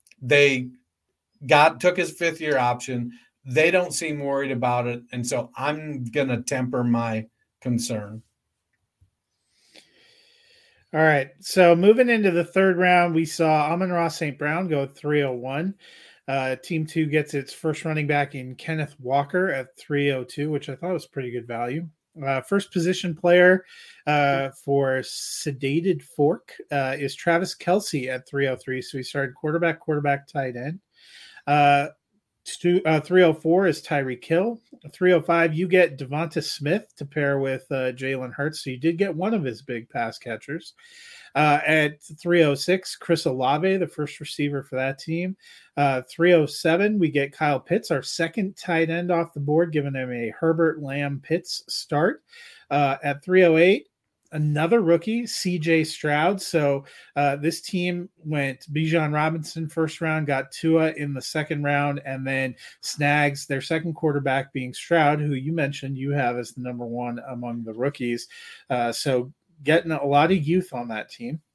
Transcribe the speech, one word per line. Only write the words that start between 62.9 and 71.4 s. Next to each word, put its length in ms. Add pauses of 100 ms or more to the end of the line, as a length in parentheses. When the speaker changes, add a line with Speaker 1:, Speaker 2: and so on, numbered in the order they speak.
Speaker 2:
their 140
second 320
quarterback 580
being 220
Stroud, 480
who 140
you 180
mentioned 440
you 140
have 260
as 140
the 100
number 240
one 440
among 340
the 100
rookies. 540 (420)
Uh, 220
so 400 (320)
getting 280
a 120
lot 280
of 160
youth 260
on 140
that 200
team. 320 (160)